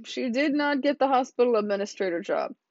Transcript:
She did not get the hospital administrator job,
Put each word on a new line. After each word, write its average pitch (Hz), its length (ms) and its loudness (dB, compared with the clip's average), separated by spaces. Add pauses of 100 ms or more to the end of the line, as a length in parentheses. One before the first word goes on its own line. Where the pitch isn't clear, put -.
She 254 260 -4
did 277 240 0
not 294 260 0
get 277 180 0
the 269 100 2
hospital 247 480 2
administrator 202 640 -2
job, - 340 -4 (160)